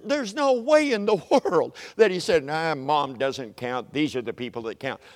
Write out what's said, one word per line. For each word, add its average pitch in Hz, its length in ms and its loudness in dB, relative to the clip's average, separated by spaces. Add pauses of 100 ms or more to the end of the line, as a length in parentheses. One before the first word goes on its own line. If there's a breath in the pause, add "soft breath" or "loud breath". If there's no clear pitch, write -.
there's 240 280 -2
no 277 200 2
way 285 400 2
in 208 120 -2
the 208 100 4
<laughs> 277 340 2
world 135 260 0 (220 loud breath)
that 208 140 6
he 180 80 -2
said, 165 260 2
"Nah, 160 300 -2
mom 139 420 -2
doesn't 127 400 -4
count. 123 340 -6
These 143 240 -2
are 127 60 -4
the 107 120 -6
people 120 300 -10
that 110 160 -8
count." 127 220 -8 (140 loud breath)